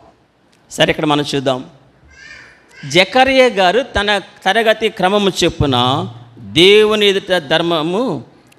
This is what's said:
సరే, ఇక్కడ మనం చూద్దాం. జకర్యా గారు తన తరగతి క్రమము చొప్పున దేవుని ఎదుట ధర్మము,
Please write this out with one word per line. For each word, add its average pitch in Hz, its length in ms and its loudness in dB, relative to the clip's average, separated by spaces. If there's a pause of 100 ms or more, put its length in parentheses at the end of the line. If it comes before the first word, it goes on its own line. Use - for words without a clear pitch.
(720)
సరే, - 200 0
ఇక్కడ 160 140 -4
మనం 147 200 0 (100)
చూద్దాం. 135 300 -4 (1200)
జకర్యా 254 580 2
గారు 196 340 2
తన 208 400 -4 (240)
తరగతి 220 440 0
క్రమము 196 420 0 (140)
చొప్పున 143 640 0 (300)
దేవుని 208 680 2
ఎదుట 196 260 -2
ధర్మము, 170 920 -2 (340)